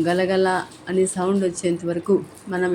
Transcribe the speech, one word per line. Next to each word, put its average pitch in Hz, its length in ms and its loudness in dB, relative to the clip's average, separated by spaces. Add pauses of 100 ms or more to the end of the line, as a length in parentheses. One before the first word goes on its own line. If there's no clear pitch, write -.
గలగల 185 420 2 (400)
అనే 185 160 2 (100)
సౌండ్ 190 320 0
వచ్చేంత 175 420 -2
వరకు 170 260 0 (380)
మనం 180 220 0